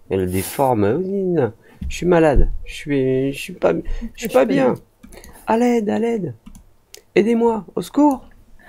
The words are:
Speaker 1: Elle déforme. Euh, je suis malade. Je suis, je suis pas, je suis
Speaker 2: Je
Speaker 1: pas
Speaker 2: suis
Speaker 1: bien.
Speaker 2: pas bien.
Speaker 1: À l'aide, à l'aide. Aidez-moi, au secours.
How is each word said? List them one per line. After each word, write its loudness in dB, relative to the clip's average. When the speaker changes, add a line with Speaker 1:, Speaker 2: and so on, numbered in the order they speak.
Speaker 1:
Elle 0
déforme. 0
Euh, 0
je -6
suis -6
malade. 4
Je -14
suis, -2
je -12
suis -12
pas, 0
je -4
suis -8
Speaker 2:
Je -14
Speaker 1:
pas 4
Speaker 2:
suis 2
Speaker 1:
bien. 2
Speaker 2:
pas 0
bien. -12
Speaker 1:
À 0
l'aide, 0
à 0
l'aide. -4
Aidez-moi, 2
au -6
secours. 0